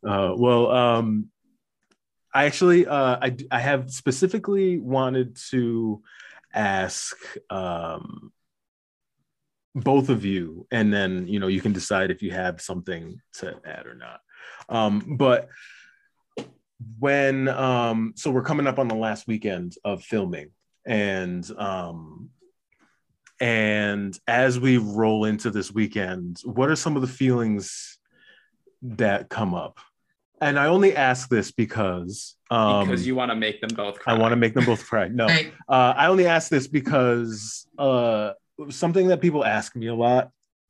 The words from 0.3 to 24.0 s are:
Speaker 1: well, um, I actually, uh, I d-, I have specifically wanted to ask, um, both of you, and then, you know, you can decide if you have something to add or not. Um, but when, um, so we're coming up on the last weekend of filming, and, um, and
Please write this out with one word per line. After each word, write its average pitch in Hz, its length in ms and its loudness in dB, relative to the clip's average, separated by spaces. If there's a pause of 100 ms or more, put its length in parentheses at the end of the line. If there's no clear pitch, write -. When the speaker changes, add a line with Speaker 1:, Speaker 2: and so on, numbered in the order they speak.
Speaker 1:
well, 120 360 4
um, 117 560 2 (1040)
I 139 120 4
actually, 175 420 6
uh, 131 340 2
I 131 80 0
d-, 127 220 -12
I 120 80 0
have 131 320 -2
specifically 190 840 0
wanted 127 580 -2 (140)
to 117 520 -2 (500)
ask, 98 640 -4 (360)
um, 85 840 -8 (1400)
both 135 320 2
of 110 160 2
you, 90 480 -4
and 110 200 4
then, 92 360 -2
you 104 100 -2
know, 95 80 -2
you 95 140 0
can 208 120 0
decide 95 380 -2
if 92 100 -6
you 92 120 -6
have 90 280 -4
something 87 600 -10 (140)
to - 300 -12
add - 220 -16
or 58 80 -20
not. 58 240 -20 (500)
Um, 107 480 0
but 123 340 2 (1500)
when, 135 480 2
um, 120 720 0
so 147 160 -4
we're 127 100 0
coming 151 240 0
up 131 140 -2
on 127 80 0
the 113 80 -2
last 110 320 -4
weekend 98 460 -4 (100)
of 98 180 -4
filming, 87 480 -4 (340)
and, 95 640 -4 (100)
um, 85 720 -10 (1120)
and 107 840 0